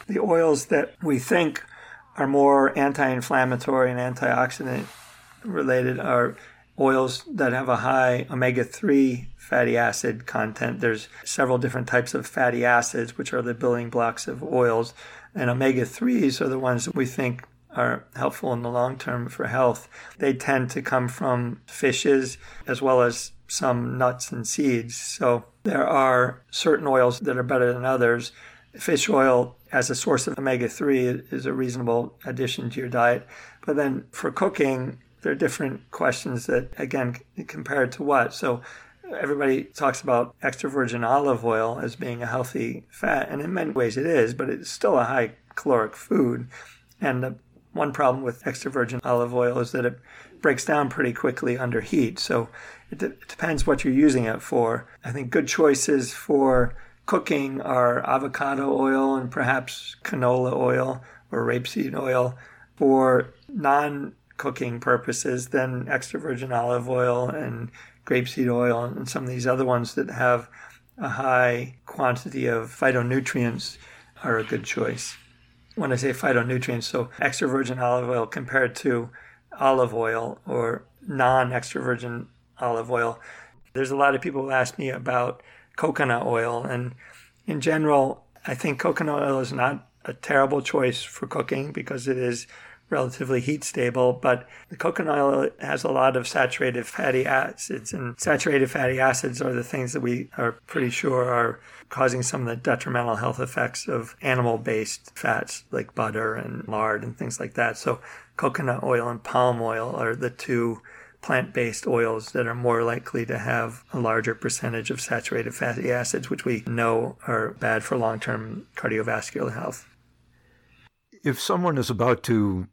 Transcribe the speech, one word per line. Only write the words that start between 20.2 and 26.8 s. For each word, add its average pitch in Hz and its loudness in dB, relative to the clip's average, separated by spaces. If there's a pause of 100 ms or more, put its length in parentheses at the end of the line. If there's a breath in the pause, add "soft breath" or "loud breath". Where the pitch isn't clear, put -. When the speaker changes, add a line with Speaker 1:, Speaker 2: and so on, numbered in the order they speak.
Speaker 1:
tend 131 0
to 139 -6
come 127 0
from 120 -2
fishes 131 0 (300 loud breath)
as 127 -4
well 131 6
as 117 0 (140)
some 123 -2
nuts 123 0
and 117 -6
seeds. 120 0
So 120 0 (200)
there 139 2
are 127 4 (100)
certain 156 2